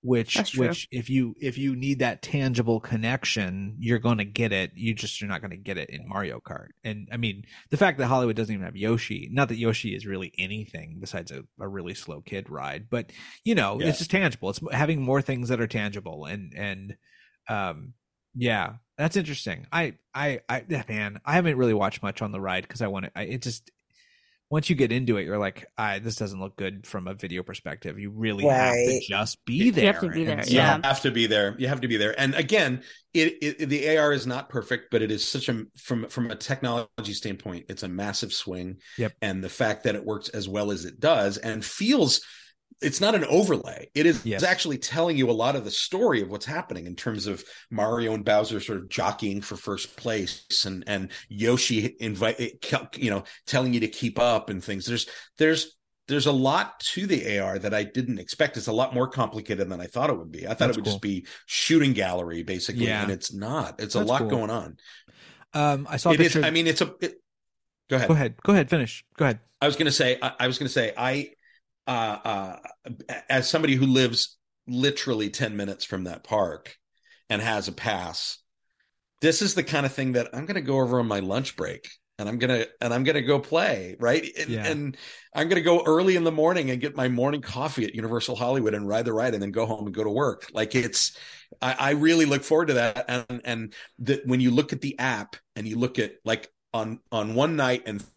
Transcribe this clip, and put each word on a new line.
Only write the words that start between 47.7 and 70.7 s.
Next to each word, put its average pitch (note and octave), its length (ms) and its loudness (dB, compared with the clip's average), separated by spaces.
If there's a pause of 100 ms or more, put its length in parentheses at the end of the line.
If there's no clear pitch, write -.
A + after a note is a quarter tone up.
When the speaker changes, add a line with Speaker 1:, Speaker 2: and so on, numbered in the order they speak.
Speaker 3:
Mario A2+ 420 0
and G#2 120 -4
Bowser G#2+ 340 4
sort G2 200 -6
of F#2 100 -12
jockeying G2+ 520 -2
for G#2 140 -10
first - 420 -8
place - 680 -2
and, F#2+ 220 -6
and G2 240 -2 (160)
Yoshi A2+ 720 2
invite, A2 400 -2 (560)
you C3 140 0
know, G2 120 -2 (240)
telling B2+ 260 2
you A#2+ 80 2
to A2 80 0
keep A2 300 -4
up A#2 320 2
and F#2+ 140 -6
things. G2 220 -8
There's, A#2 200 -2 (320)
there's, D#3 380 2 (320)
there's C#3 180 2
a D3 60 4
lot C#3 480 2 (140)
to G3 120 -4
the F3 180 0 (120)
A - 20 2
R F#2+ 220 -2
that G2+ 120 -2
I G#2+ 120 0
didn't A#2+ 340 -4
expect. C3+ 380 -2
It's A2 100 -8
a A2+ 60 -2
lot B2+ 220 2
more B2 120 4
complicated G#2 600 -2
than F2+ 120 -8
I F2+ 60 -10
thought C3+ 240 0
it A2 80 0
would E2 140 -12
be. E2 140 -12
I - 20 -8
thought A2 100 -4
Speaker 1:
That's B2 200 2
Speaker 3:
it - 20 -4
would G#2 60 -6
just G#2+ 80 0
Speaker 1:
cool. G2 140 -6
Speaker 3:
be F#2+ 180 -2 (200)
shooting D3+ 460 4
gallery, F2+ 500 -2
basically, F#2+ 440 -2
Speaker 1:
Yeah. G#2+ 180 0
Speaker 3:
and G2 80 0
it's F2+ 200 -6
not. A2+ 480 -6
It's G#2 140 -6
a - 40 2
Speaker 1:
That's G#2+ 120 2
Speaker 3:
lot C3 120 4
Speaker 1:
cool. A2 80 -2
Speaker 3:
going A2 200 0
on. F2+ 260 -6 (800)
Speaker 1:
Um, D3 340 2
I C#3+ 100 -4
saw E3+ 120 4
a D#3+ 40 10
Speaker 3:
It D3 60 6
is, E3 120 8
Speaker 1:
picture D3+ 120 6
Speaker 3:
I D#3 60 6
mean, E3 160 4
it's D#3+ 140 4
a, F3 200 2
it, - 140 -4 (720)
go C3 80 2
ahead. B2 120 4
Speaker 1:
Go E3 60 8
ahead. C3 280 2
Go G3+ 120 6
ahead. D3+ 160 6
Finish. C#3 340 0 (120)
Go D3+ 100 4
ahead. A#2 120 2 (220)
Speaker 3:
I C#3+ 60 4
was D3 100 4
gonna D3+ 160 2
say, B2+ 280 4
I, B2+ 200 -2
I B2 80 4
was B2+ 100 -2
gonna C#3 100 -2
say, A#2 280 2